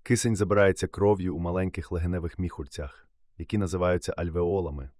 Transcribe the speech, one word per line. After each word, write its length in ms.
Кисень 320
забирається 520
кров'ю 480
у 40
маленьких 520
легеневих 480
міхурцях, 680
які 200
називаються 600
альвеолами, 720